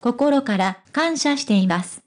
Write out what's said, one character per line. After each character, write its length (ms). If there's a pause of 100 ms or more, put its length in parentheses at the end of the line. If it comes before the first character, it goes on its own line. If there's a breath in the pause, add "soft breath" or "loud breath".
心 400
か 160
ら 220 (120)
感 260
謝 200
し 80
て 100
い 120
ま 160
す。 240